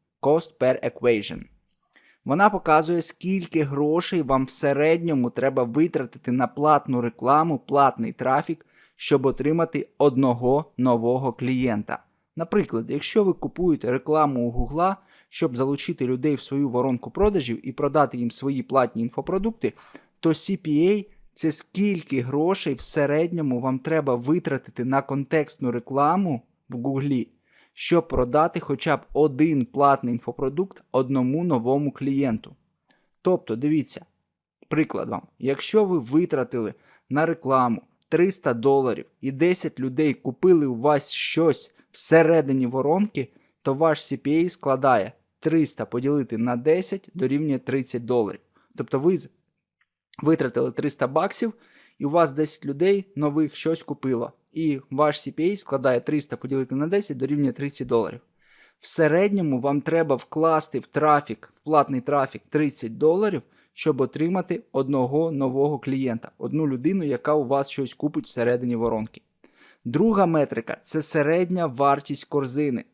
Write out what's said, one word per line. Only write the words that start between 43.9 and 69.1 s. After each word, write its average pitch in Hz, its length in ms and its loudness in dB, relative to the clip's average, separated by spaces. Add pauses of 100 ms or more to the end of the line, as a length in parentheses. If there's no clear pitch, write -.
C - 280 -6
P 160 160 2
A 180 60 -2
складає 131 640 2 (280)
триста 156 460 0
поділити 127 520 -2
на 123 180 0
десять 165 580 -2
дорівнює 143 460 -2
тридцять 127 460 -6
доларів. 113 360 0 (340)
Тобто 139 240 -4
ви 170 180 2
з-, 143 120 -10 (960)
витратили 131 480 0
триста 131 360 -4
баксів, 196 460 -2 (460)
і 143 60 -4
у 143 40 0
вас 160 220 4
десять 147 340 -4
людей 185 400 0 (100)
нових 147 400 0
щось 165 280 -4
купило. 131 480 -4 (220)
І 151 260 -2 (120)
ваш 147 360 0
C 131 120 -12
P 170 120 0
A 202 60 -4
складає 131 420 0
триста 147 380 -4
поділити 131 380 -4
на 143 120 -2
десять 180 300 -2
дорівнює 135 340 0
тридцять 139 360 -8
доларів. 117 320 -2 (600)
В - 80 -14
середньому 165 720 2
вам 139 220 0
треба 156 340 2
вкласти 156 640 0
в - 80 -16
трафік, 147 680 0
в - 40 -20
платний 143 420 0
трафік 139 480 -2
тридцять 135 480 -2
доларів, 170 440 2 (320)
щоб 143 280 0
отримати 165 720 -2
одного 139 600 0
нового 139 480 0
клієнта, 131 580 -4
одну 147 300 -2
людину, 147 360 -2
яка 143 300 -2
у 147 140 0
вас 139 220 0
щось 135 240 -6
купить 190 320 -4
всередині 120 500 -2
воронки. 113 460 -4 (640)